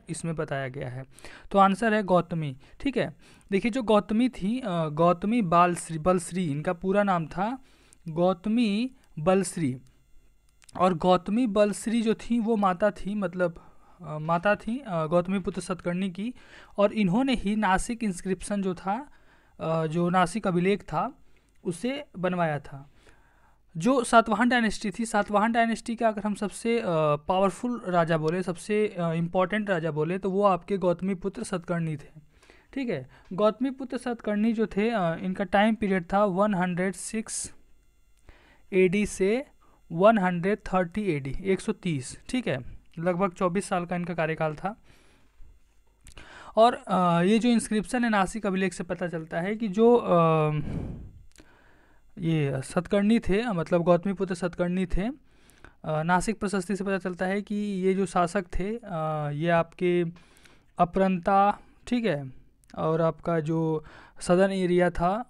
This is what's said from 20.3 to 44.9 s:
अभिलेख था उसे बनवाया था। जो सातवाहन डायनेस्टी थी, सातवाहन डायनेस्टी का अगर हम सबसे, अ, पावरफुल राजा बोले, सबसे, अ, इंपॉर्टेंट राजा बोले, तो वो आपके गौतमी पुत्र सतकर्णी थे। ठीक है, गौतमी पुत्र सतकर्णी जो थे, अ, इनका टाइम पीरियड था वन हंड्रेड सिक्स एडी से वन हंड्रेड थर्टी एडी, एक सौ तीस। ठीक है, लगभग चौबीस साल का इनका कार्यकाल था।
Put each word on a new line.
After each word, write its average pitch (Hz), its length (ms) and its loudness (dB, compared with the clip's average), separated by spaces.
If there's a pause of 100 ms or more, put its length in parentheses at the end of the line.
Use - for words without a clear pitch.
अभिलेख 180 340 2
था 196 360 -4 (460)
उसे 262 420 -4 (120)
बनवाया 175 420 -2
था। 139 300 -16 (880)
जो 240 260 2
सातवाहन 226 460 4
डायनेस्टी 226 420 0
थी, 226 140 -6
सातवाहन 214 460 2
डायनेस्टी 226 440 0
का 226 120 0
अगर 208 180 -2
हम 208 100 -2
सबसे, 233 440 -2
अ, 226 60 -4 (420)
पावरफुल 196 600 0
राजा 170 300 2
बोले, 160 260 -2
सबसे, 208 440 -2
अ, 170 260 -4
इंपॉर्टेंट 185 560 -2
राजा 165 220 0
बोले, 151 260 -2
तो 190 140 -4
वो 196 120 2
आपके 196 340 0
गौतमी 180 380 -2
पुत्र 196 280 -8
सतकर्णी 170 540 -6
थे। - 220 -20 (540)
ठीक 262 160 -6
है, 139 200 -6 (240)
गौतमी 214 380 2
पुत्र 262 260 -8
सतकर्णी 226 560 0
जो 214 140 0
थे, 208 220 0
अ, 180 260 0
इनका 185 280 -4
टाइम 208 320 4
पीरियड 190 380 0
था 202 120 4
वन 202 280 2
हंड्रेड 180 400 0
सिक्स - 600 -8 (1200)
एडी 190 320 4
से 208 400 0 (460)
वन 196 260 6
हंड्रेड 180 420 0
थर्टी 185 420 -2
एडी, 143 420 -2
एक 190 180 0
सौ - 100 -4
तीस। 156 480 -6 (100)
ठीक 247 180 -4
है, 127 160 -4 (360)
लगभग 180 320 0
चौबीस 185 340 -2
साल 175 200 -4
का 180 100 -6
इनका 175 180 -6
कार्यकाल 156 420 -2
था। 190 260 -8 (1700)